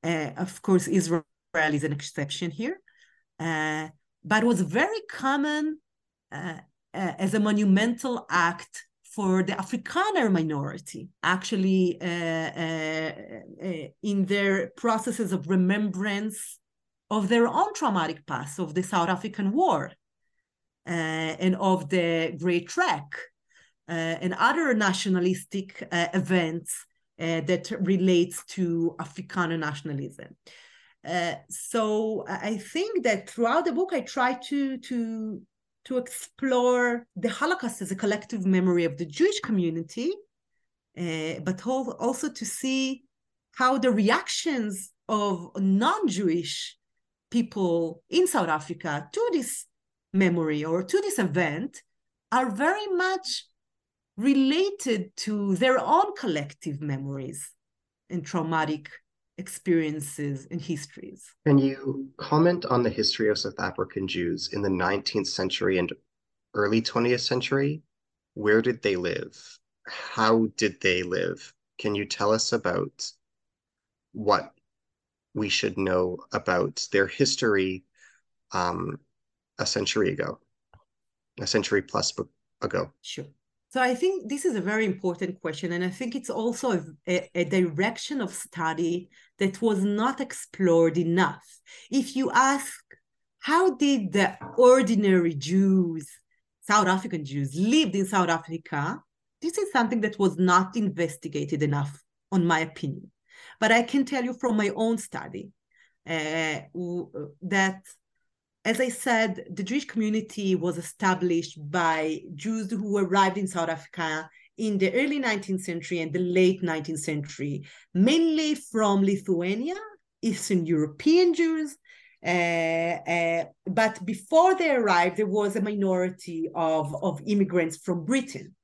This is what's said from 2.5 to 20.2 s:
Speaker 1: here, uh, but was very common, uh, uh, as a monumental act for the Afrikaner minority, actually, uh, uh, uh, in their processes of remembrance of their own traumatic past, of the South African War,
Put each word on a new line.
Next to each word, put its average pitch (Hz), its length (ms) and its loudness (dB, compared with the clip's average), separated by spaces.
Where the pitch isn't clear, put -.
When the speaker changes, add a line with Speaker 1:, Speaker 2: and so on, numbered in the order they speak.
Speaker 1:
here, 240 300 -6
uh, 156 500 -4
but 214 200 2
was 226 160 4
very 269 480 0
common, 302 720 -2
uh, 165 240 -10
uh, 185 240 -2
as 190 160 0
a 208 60 2
monumental 214 880 2
act - 560 0
for 190 400 0
the 190 100 0
Afrikaner 330 760 0
minority, 156 760 -2
actually, 185 760 2
uh, 175 60 -6
uh, 160 1040 -2
uh, 165 260 -8
in 202 240 0
their 196 500 0
processes 226 560 -2
of 151 160 -4
remembrance 202 1120 0
of 208 180 0
their 233 180 6
own 415 280 2
traumatic 175 520 0
past, 143 320 -6
of 160 160 -4
the 185 80 0
South 180 280 0
African 196 420 -2
War, 254 380 2